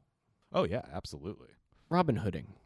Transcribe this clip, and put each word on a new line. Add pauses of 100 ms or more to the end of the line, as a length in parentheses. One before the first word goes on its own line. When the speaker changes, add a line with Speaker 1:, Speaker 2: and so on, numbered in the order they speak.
(520)
Speaker 1:
Oh,
yeah, (100)
absolutely. (420)
Speaker 2:
Robin
Hooding. (120)